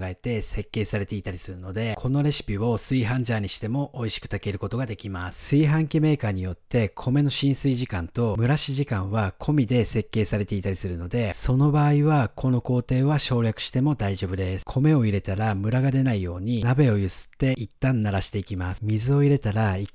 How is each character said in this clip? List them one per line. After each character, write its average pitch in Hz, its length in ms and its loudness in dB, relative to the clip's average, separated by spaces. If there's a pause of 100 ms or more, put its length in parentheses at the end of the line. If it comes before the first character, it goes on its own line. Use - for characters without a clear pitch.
え 92 120 -6
て - 260 -4
設 - 300 -6
計 220 160 -2
さ 214 120 -2
れ 196 60 -2
て - 120 -8
い - 60 -6
た - 80 -8
り 87 80 -8
す - 120 -14
る 92 80 -12
の 92 160 -12
で、 110 240 -2
こ 127 100 -4
の 139 140 2
レ 143 100 2
シ - 120 -2
ピ 104 120 -4
を 113 180 2
炊 127 300 0
飯 123 200 0
ジ 120 100 -2
ャ - 20 0
ー - 40 0
に 101 80 -4
し - 100 -6
て 107 100 -6
も 139 260 -4
美 120 100 -6
味 110 60 -2
し - 100 -2
く - 80 -12
炊 - 160 -6
け 104 80 -2
る 98 60 -4
こ 101 120 -4
と 117 80 -4
が 131 80 -4
で 113 100 -8
き 101 140 -10
ま 90 220 -6
す。 - 240 0
炊 151 100 6
飯 156 220 2
器 156 120 2
メ 151 140 4
ー - 20 0
カ 113 120 -2
ー - 20 0
に 92 120 -2
よ 92 100 -4
っ - 20 -8
て 113 340 0
米 135 340 0
の 143 80 2
浸 135 240 2
水 135 200 0
時 123 120 -4
間 85 220 -4
と 113 300 -2
蒸 117 80 2
ら 143 100 4
し 139 180 -2
時 139 120 0
間 98 240 -4
は 104 280 0
込 - 140 -2
み 139 140 4
で 120 180 2
設 - 260 -2
計 110 140 2
さ 104 140 -2
れ 101 80 -2
て - 80 -4
い 95 80 -2
た 101 80 -2
り 92 60 -2
す 98 120 -6
る 87 80 -6
の 85 120 -8
で、 110 240 -2
そ 127 240 0
の 143 140 4
場 147 180 4
合 147 180 4
は 147 280 2
こ 131 160 -2
の 123 100 2
工 127 160 0
程 127 300 0
は 147 120 2
省 120 240 0
略 110 180 -2
し - 100 -4
て 127 100 0
も 147 140 2
大 98 220 -2
丈 92 120 -4
夫 92 80 -6
で 92 220 -2
す。 - 60 -8
米 151 300 2
を 127 100 4
入 104 80 2
れ 98 80 2
た 95 160 -4
ら 107 180 0
ム 101 160 -2
ラ 127 120 2
が 135 80 2
出 135 120 2
な 127 120 2
い 98 80 0
よ 87 140 -4
う 92 40 -8
に 113 220 -2
鍋 127 280 4
を 104 80 4
ゆ 95 100 0
す - 260 -10
っ - 20 -20
て 131 200 2
一 117 120 -6
旦 127 320 0
慣 104 120 0
ら 95 80 2
し - 100 -2
て 104 80 -4
い 92 60 -4
き 98 120 -8
ま 90 180 -4
す。 - 80 -10
水 110 320 0
を 143 80 4
入 143 80 6
れ 139 80 4
た 107 140 -2
ら 104 240 2
一 98 180 -6